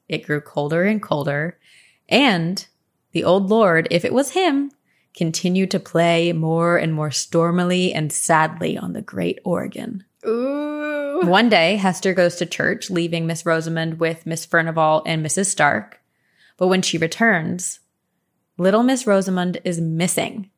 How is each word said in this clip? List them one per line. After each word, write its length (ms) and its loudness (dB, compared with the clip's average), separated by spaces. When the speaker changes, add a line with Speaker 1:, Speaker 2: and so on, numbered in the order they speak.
Speaker 1:
it 180 -6
grew 140 -2
colder 460 -2
and 160 0
colder. 560 -4
And 580 2
the 140 -2
old 240 4
lord, 420 4
if 140 0
it 80 -2
was 180 0
him, 400 0
continued 540 0
to 100 0
play 500 2
more 460 2
and 160 0
more 180 -2
stormily 840 0
and 200 -4
sadly 640 0
on 160 -8
the 80 -8
great 420 -6
organ. 640 -6
Speaker 2:
Ooh. 1000 -4
Speaker 1:
One 260 4
day, 260 4
Hester 380 0
goes 240 2
to 80 -4
church, 440 -2
leaving 380 -2
Miss 180 -6
Rosamond 540 -2
with 260 -2
Miss 200 -6
Furnival 600 2
and 160 -2
Missus 300 -2
Stark. 480 0
But 140 0
when 120 4
she 160 -2
returns, 840 -2
little 260 2
Miss 220 0
Rosamond 600 0
is 160 -2
missing. 760 -2